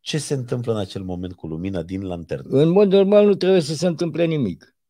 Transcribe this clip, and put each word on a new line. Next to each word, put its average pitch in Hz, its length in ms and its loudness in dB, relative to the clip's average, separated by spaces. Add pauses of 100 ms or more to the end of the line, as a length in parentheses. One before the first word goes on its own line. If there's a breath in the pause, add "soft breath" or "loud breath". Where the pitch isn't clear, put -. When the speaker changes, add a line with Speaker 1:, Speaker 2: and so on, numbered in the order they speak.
Speaker 1:
Ce - 180 -6
se 147 160 -4
întâmplă 120 380 -4
în 107 60 0
acel 95 240 -6
moment 90 320 -8
cu - 120 -16
lumina 85 360 -6
din 95 240 -8
lanternă? 85 520 -4
Speaker 2:
În 156 100 4
mod 190 240 4
normal 202 340 6
nu 202 80 4
trebuie 180 260 2
să 156 140 -4
se 151 120 -2
întâmple 165 380 -2
nimic. 143 520 -4 (140)